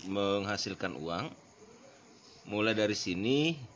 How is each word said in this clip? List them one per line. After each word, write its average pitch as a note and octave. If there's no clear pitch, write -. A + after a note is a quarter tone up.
menghasilkan G2
uang. E2
Mulai G#2+
dari G#2+
sini, C3